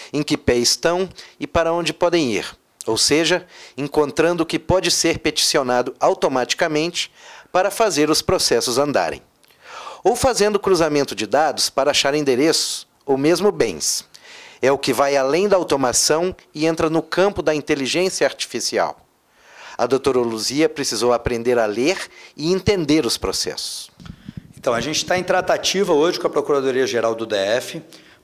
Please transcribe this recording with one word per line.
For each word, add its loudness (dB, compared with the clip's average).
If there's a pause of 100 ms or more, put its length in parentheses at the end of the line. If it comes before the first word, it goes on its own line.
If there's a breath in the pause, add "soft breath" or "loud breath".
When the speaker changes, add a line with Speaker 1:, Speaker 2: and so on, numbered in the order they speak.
(120 loud breath)
Speaker 1:
em -2
que -2
pé 0
estão 0 (320 loud breath)
e -10
para 0
onde -2
podem 0
ir, -4 (400)
ou -2
seja, 2 (320 loud breath)
encontrando 0
o -4
que -4
pode 0
ser 0
peticionado 0
automaticamente 0 (400 loud breath)
para 2
fazer 2
os 2
processos 0
andarem. 0 (800 loud breath)
Ou 4
fazendo 2
cruzamento 2
de -6
dados 0
para 0
achar 2
endereços 0 (200)
ou 2
mesmo 2
bens. -2 (560 loud breath)
É 4
o 4
que 0
vai 2
além 2
da 4
automação 0 (180)
e -2
entra 0
no 2
campo 0
da 0
inteligência 0
artificial. -4 (800 loud breath)
A 2
doutora 2
Luzia 0
precisou 0
aprender 0
a 2
ler 0 (400 loud breath)
e -2
entender 0
os -2
processos. -8 (680 loud breath)
Speaker 2:
Então, -2
a -2
gente -4
tá 0
em -2
tratativa 0
hoje 2
com -2
a 0
Procuradoria-Geral 0
do -8
D -4
F -2 (420 loud breath)